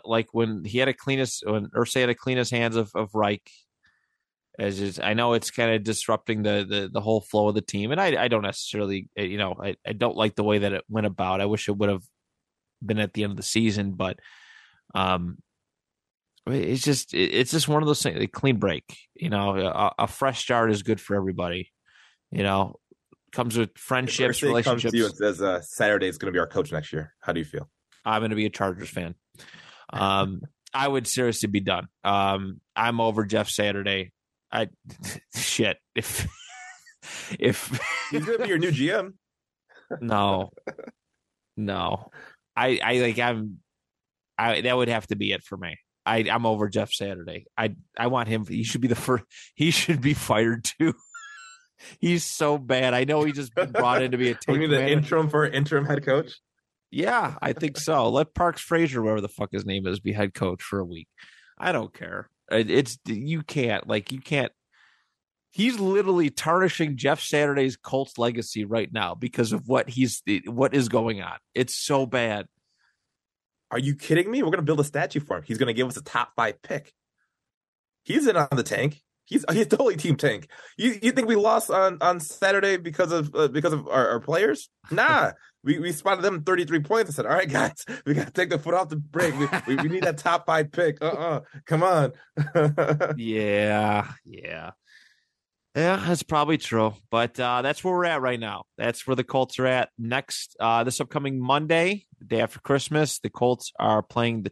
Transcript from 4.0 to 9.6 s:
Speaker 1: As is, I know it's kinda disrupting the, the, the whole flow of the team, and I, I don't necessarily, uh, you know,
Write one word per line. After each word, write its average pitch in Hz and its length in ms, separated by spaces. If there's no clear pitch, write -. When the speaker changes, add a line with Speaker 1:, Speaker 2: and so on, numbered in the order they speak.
Speaker 1:
As 101 220
is, 98 180
I 104 140
know 117 200
it's - 180
kinda 113 280
disrupting 107 640
the, 104 240
the, 101 240
the 107 100
whole 110 200
flow 107 260
of 104 80
the 104 60
team, 104 300
and 175 100
I, 139 220
I 123 40
don't 113 140
necessarily, 98 760
uh, 101 60
you 95 140
know, 95 240